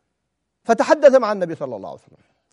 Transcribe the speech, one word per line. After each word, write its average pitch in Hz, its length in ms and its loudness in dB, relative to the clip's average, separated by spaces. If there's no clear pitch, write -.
فتحدث 269 500 4
مع 226 180 0
النبي 180 220 -6
صلى 127 220 -12
الله 95 120 -14
عليه 69 120 -18
وسلم، - 240 -20